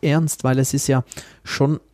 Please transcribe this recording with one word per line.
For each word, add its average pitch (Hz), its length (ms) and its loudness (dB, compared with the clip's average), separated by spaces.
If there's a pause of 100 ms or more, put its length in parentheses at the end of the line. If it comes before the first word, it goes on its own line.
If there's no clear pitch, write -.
ernst, 156 420 0
weil 131 160 2
es 135 160 0
ist 139 120 -2
ja 135 180 2 (380)
schon 147 360 0 (140)